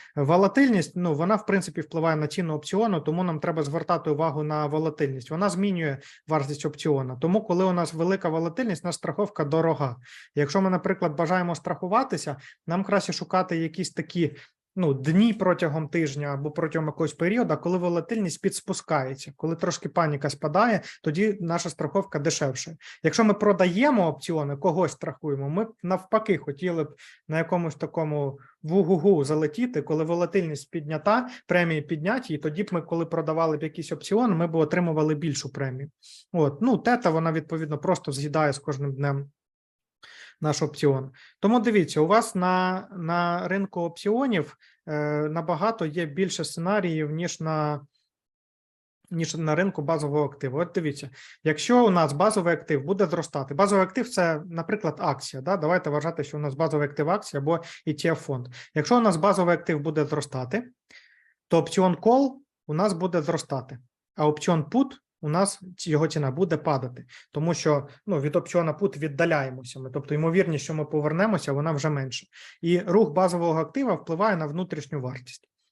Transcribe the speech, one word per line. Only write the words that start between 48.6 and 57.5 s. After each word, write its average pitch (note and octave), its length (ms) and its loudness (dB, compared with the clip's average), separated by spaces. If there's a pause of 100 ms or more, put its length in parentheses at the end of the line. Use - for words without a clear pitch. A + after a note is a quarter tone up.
ніж E3 240 -4
на D#3 200 0
ринку F3+ 280 0
базового D3+ 420 0
активу. C#3 340 -6
От F3 160 -2
дивіться, D3+ 360 -4 (340)
якщо A#3 420 4
у G3+ 40 6
нас E3 220 4
базовий F3 420 2
актив C#3+ 300 -2
буде F#3+ 220 0
зростати, D3 480 -4
базовий F#3+ 300 4
актив — A#3 260 -2
це, E3 360 0
наприклад, E3 520 -4
акція, C3 440 -4
да? F3+ 140 0
Давайте E3 340 0
вважати, D3 340 -2
що - 120 -10
у D3 40 -6
нас C#3+ 140 -4
базовий D3 340 0
актив — D3 220 -2
акція F#3+ 300 -2
або D3 120 0 (340)